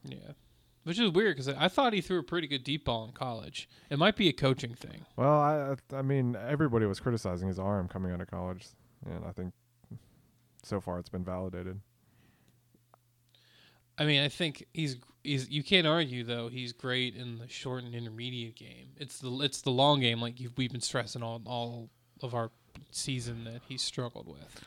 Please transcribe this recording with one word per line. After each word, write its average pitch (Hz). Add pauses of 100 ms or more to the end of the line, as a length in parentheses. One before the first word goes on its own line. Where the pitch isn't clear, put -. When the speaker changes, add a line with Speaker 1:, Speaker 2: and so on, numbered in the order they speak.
Speaker 1:
Yeah. - (500)
Which 175
is 226
weird, 180
'cause 131
I 139
thought 247
he 185
threw 180
a 147
pretty 175
good 135
deep 151
ball 113
in 113
college. 117 (220)
It 143
might 190
be 190
a 131
coaching 127
thing. - (120)
Speaker 2:
Well, 147
I, 143 (200)
I, -
I 135
mean, 131
everybody 117
was 98
criticizing 95
his 92
arm 95
coming 92
out 87
of 87
college, 92 (360)
and 85
I 85
think 92 (1120)
so 101
far 90
it's -
been 92
validated. 92 (2250)
Speaker 1:
I 151
mean, 147
I 143
think -
he's, 143 (260)
he's, 135
you 147
can't 180
argue, 139
though, 120
he's 123
great 127
in 120
the 120
short 127
and 120
intermediate 117
game. 127
It's 143
the, 127
it's 143
the 135
long 139
game, 117
like 117
you've, 120
we've 123
been 123
stressing 120
all, 113
all 117 (320)
of 123
our 117 (400)
season, 120
that 117
he 127
struggled -
with. -